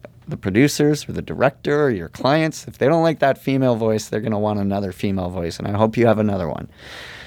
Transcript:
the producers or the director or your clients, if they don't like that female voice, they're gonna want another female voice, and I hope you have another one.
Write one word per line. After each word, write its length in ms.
the 120
producers 680
or 60
the 80
director 640
or 60
your 180
clients, 580
if 120
they 80
don't 160
like 160
that 180
female 400
voice, 320
they're 140
gonna 160
want 220
another 320
female 360
voice, 300
and 100
I 40
hope 260
you 80
have 120
another 300
one. 220